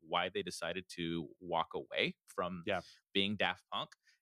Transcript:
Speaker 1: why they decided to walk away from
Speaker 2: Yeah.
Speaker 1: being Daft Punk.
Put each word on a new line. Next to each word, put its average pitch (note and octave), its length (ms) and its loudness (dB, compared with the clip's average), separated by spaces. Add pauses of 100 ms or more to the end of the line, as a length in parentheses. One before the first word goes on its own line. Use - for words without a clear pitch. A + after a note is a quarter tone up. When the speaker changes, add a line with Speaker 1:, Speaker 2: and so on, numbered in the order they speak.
Speaker 1:
why F2 220 2
they G2 140 -2
decided F2 420 -4 (100)
to E2+ 320 0 (140)
walk E2+ 320 0
away F#2 420 0 (120)
from F2+ 380 -4
Speaker 2:
Yeah. F#2 160 2 (320)
Speaker 1:
being G2 220 2
Daft F#2 280 2 (100)
Punk. A#2 160 -4 (320)